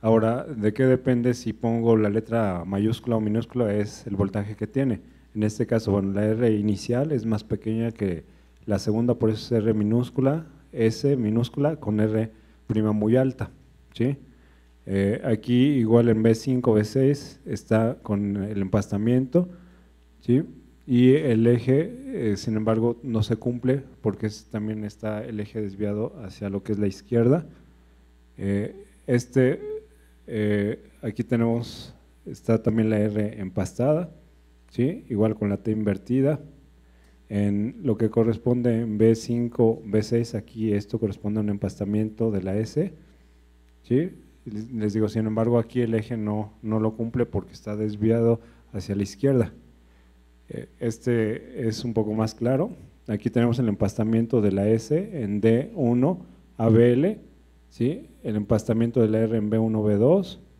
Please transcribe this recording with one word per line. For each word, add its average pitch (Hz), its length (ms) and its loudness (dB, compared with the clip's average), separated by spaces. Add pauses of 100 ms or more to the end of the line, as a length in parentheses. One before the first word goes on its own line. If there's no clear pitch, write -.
Ahora, 113 420 2
¿de 107 300 -2
qué 135 120 2
depende 127 480 2
si 113 200 -6
pongo 117 420 2
la 107 140 4
letra 107 560 -2
mayúscula 110 500 -2
o 110 60 0
minúscula? 110 520 -2
Es 104 320 -4
el 101 120 -8
voltaje 101 400 -4
que 107 100 -6
tiene. 131 320 -2 (340)
En 107 100 -2
este 107 220 -2
caso, 113 280 0
bueno, 98 180 0
la 101 140 -2
R 110 280 2
inicial 107 600 -2
es 113 120 -2
más 110 200 -2
pequeña 110 480 -4
que 90 320 -6 (400)
la 101 140 0
segunda, 117 340 0
por 113 160 2
eso 110 260 -4
es 110 80 2
R 110 100 2
minúscula, 123 720 0 (280)
S 120 420 2
minúscula 123 600 0
con 107 240 -2
R 110 300 0 (360)
prima 107 240 0
muy 107 240 2
alta, 127 340 0 (440)
¿sí? 135 240 -2 (680)
Eh, 98 380 0
aquí 123 520 2
igual 117 340 4
en 110 120 4
B 113 140 6
cinco, 123 380 0
B 107 100 4
seis 135 640 0
está 113 580 0
con 101 320 -2
el 101 260 -4
empastamiento, 113 840 0 (720)
¿sí? 127 240 2 (420)
Y 127 280 6
el 123 340 4
eje, 143 840 0
eh, 101 40 0
sin 110 220 -4
embargo, 113 460 0
no 113 200 -2
se 110 140 -2
cumple 127 460 -2 (180)
porque 110 260 -4
es, - 240 -12
también 107 320 -6
está 107 400 -8
el 117 160 -10
eje 104 220 -8
desviado 104 520 -4 (120)
hacia 98 240 -10
lo 98 120 -4
que 110 120 -4
es 101 60 -4
la 104 80 0
izquierda. 120 580 2 (880)
Eh, 101 400 -4 (300)
este, 127 560 2 (640)
eh, 104 640 -2 (140)
aquí 110 200 -6
tenemos, 117 720 -2 (320)
está 113 380 0
también 110 260 2
la 110 80 2
R 104 420 -2
empastada, 123 720 -2 (600)
¿sí? 156 380 -2
Igual 110 260 0
con 104 140 -2
la 98 80 -2
T - 120 -6
invertida. 110 680 0 (880)
En 104 540 -2
lo 120 140 0
que 113 120 0
corresponde 117 720 0
en 110 160 -4
B 113 160 6
cinco, 117 720 0
B 107 160 0
seis, 117 320 -2
aquí 110 400 -4
esto 101 240 -4
corresponde 104 440 -4
a - 20 -2
un 104 60 -2
empastamiento 104 840 -2
de 98 100 -2
la 95 140 -4
S, 127 380 -4 (920)
¿sí? 151 300 0 (320)
Les, 110 260 -12
les 107 220 -2
digo, 107 160 0
sin 110 180 -2
embargo, 113 320 2
aquí 117 220 -4
el 113 120 -2
eje 113 240 -4
no, 104 360 -4 (100)
no 110 160 -2
lo 110 160 0
cumple 117 320 -4
porque - 260 -8
está 107 220 -12
desviado 110 640 2 (320)
hacia 98 240 -6
la 101 80 -2
izquierda. 123 500 0 (960)
Eh, - 200 -12 (100)
este 117 880 -2
es 110 160 -4
un 120 100 -6
poco 107 200 -2
más 110 200 0
claro. 135 380 0 (360)
Aquí 110 220 -2
tenemos 120 300 2
el 120 80 2
empastamiento 110 760 0
de 104 120 2
la 98 160 2
S 151 520 -2
en 101 180 -4
D 113 360 2
uno 131 500 0 (320)
A 113 120 2
B 117 240 6
L, 180 260 0 (500)
¿sí? 156 380 -4 (160)
El 107 140 -4
empastamiento 113 640 0
de 110 80 4
la 110 100 2
R 113 160 0
en 107 140 -2
B 110 100 2
uno, 110 240 0
B 104 140 2
dos 170 420 2 (200)